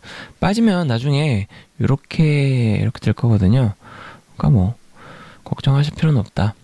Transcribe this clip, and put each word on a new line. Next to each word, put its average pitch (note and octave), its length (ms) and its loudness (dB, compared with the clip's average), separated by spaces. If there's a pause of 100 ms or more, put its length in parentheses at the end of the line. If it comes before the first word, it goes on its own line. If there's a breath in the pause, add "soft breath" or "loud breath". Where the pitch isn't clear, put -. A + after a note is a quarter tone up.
(400 loud breath)
빠지면 F#3+ 480 0
나중에 C3 600 0 (340 loud breath)
요렇게, C3+ 1000 0
이렇게 G#2 180 -4
될 - 140 -2
거거든요. A2 600 2 (600 loud breath)
그러니까 - 140 0
뭐, G#2+ 260 2 (680 loud breath)
걱정하실 C#3+ 500 -2
필요는 D#3 240 0
없다. - 440 -4